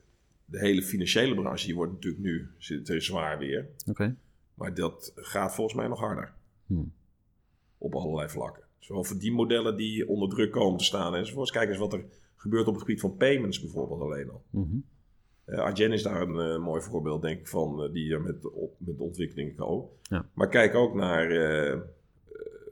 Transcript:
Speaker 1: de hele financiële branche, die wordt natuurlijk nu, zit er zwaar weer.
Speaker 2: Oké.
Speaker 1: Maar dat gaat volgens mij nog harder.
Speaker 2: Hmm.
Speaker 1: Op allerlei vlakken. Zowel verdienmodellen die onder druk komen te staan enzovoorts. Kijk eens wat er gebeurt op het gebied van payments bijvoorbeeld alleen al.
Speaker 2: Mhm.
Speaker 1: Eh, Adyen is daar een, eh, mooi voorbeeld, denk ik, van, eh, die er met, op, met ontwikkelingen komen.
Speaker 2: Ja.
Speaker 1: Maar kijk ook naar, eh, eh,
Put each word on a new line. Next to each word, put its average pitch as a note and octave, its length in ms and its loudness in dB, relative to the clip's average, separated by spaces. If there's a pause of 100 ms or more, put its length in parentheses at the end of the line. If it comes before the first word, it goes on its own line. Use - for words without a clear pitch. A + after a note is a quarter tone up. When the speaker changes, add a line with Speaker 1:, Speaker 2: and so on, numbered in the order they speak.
(460)
Speaker 1:
de G2 140 -10
hele G2+ 220 6
financiële G#2+ 540 2
branche, F#2+ 300 -2
die E2 100 -2
wordt F2 180 0
natuurlijk F2+ 300 -4
nu, E2 340 -2
zit - 320 -6
er E2 120 0
zwaar D#2 360 -2
weer. C#2+ 300 -2 (220)
Speaker 2:
Oké. G#2+ 260 0 (380)
Speaker 1:
Maar - 200 -6
dat - 420 -4
gaat - 400 -2
volgens A2 220 -2
mij A2+ 100 0
nog A#2+ 120 -4
harder. G#2+ 340 -4 (320)
Speaker 2:
Hmm. F2 260 0 (840)
Speaker 1:
Op - 180 -6
allerlei D2+ 340 -4
vlakken. - 340 -8 (160)
Zowel F#2+ 240 -4
verdienmodellen A2+ 760 0
die A2 300 0
onder G2 220 2
druk G#2 220 2
komen F#2+ 260 4
te - 60 0
staan F2 320 2
enzovoorts. A#2 360 -2
Kijk A2+ 180 2
eens F#2+ 80 0
wat G#2 160 0
er F#2 120 -4 (300)
gebeurt A2 320 0
op G#2+ 60 4
het - 80 -2
gebied G#2+ 180 0
van F#2+ 180 -2
payments B2+ 440 4
bijvoorbeeld - 400 -4
alleen C#2+ 280 -4
al. A#1+ 200 -14
Speaker 2:
Mhm. G2 160 0 (800)
Speaker 1:
Eh, - 140 -4
Adyen A2+ 320 4
is G#2+ 120 2
daar F#2+ 180 0
een, E2+ 180 -2
eh, E2 240 0
mooi D#2+ 180 -2
voorbeeld, D#2 400 -2
denk E2+ 180 -2
ik, F2 80 -16
van, D#2 360 -2
eh, D2+ 100 -4
die D#2 200 -2
er D#2 80 0
met, F2 300 -6
op, - 260 -8
met E2+ 220 -8
ontwikkelingen D2+ 560 -6
komen. - 300 -4 (160)
Speaker 2:
Ja. - 320 -4
Speaker 1:
Maar - 160 2
kijk A2 260 6
ook A#2+ 200 6
naar, E2+ 360 4
eh, D#2 400 4
eh, C2+ 80 -2 (920)